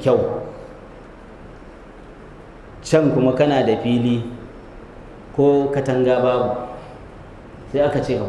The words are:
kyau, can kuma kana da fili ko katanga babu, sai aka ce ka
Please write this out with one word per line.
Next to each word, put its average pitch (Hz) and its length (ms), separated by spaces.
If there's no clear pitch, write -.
kyau, - 400
can 156 300
kuma 127 200
kana 139 320
da 110 160
fili 120 420
ko 143 380
katanga 127 480
babu, 123 380
sai 139 100
aka 143 220
ce 131 140
ka 107 120